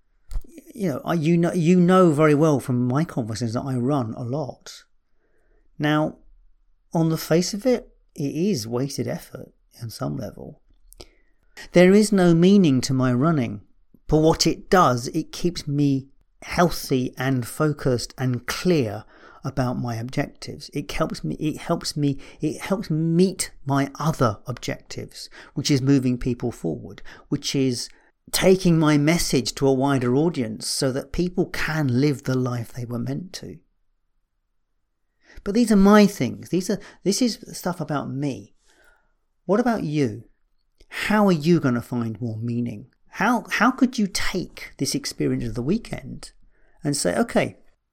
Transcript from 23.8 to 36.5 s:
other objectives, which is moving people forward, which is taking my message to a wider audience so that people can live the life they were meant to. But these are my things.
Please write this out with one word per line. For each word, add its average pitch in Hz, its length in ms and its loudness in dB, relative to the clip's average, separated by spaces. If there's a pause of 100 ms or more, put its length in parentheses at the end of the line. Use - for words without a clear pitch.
other 139 480 0
objectives, - 800 -10 (240)
which 147 160 -4
is 139 120 2
moving 131 360 2
people 123 340 -4
forward, 117 500 -8 (280)
which - 260 -4
is 131 340 -2 (420)
taking 180 460 4
my 151 200 4
message 147 580 0
to 139 120 0
a 135 60 4
wider 131 420 0
audience 143 520 -2
so 135 240 -2
that 131 200 -8
people 180 360 -2
can 143 540 -2
live 143 220 0
the 131 140 -2
life 120 360 -4
they 120 120 -10
were 117 140 -8
meant 139 340 -8
to. - 240 -16 (1900)
But 196 120 -4
these 233 160 4
are 214 60 6
my 202 280 10
things. 110 440 -2